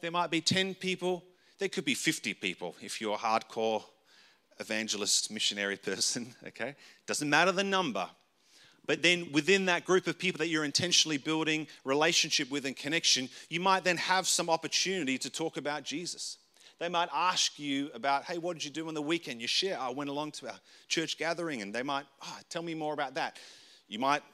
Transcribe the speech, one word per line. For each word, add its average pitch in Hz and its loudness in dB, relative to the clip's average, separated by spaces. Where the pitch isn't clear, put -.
there 170 -6
might 175 0
be 165 0
ten 190 2
people, 180 -2
there 196 -2
could - -4
be 131 4
fifty - 0
people 87 -6
if - -8
you're 104 -2
a 104 -2
hardcore 110 0
evangelist, 107 -2
missionary 101 0
person, 113 -2
<laughs> - -14
okay? 117 -8
Doesn't 147 -2
matter 165 6
the 190 2
number. 165 0
But 147 0
then 175 4
within 165 4
that 175 2
group 180 4
of 170 0
people 180 -2
that 160 0
you're 156 0
intentionally 156 2
building 156 0
relationship 151 4
with 135 -2
and 131 -4
connection, 143 0
you 160 -2
might 190 4
then 180 2
have 185 2
some 170 2
opportunity 160 0
to 143 -6
talk 160 -6
about 147 -6
Jesus. - -8
They 170 -4
might 175 2
ask 175 2
you 143 -2
about, 139 0
"Hey, 175 -4
what 175 -2
did 147 -8
you 147 -8
do 160 -6
on 160 -6
the 151 -4
weekend?" 147 -2
You 117 -4
share, 185 0
"I 127 -2
went 143 -4
along 147 -4
to 123 -10
our 98 -10
church 160 0
gathering," 160 -2
and 101 -6
they 120 -2
might, 143 -2
"Oh, - -12
tell 170 -6
me 170 -6
more 151 -4
about 139 -4
that." 135 -2
You 107 -6
might 139 4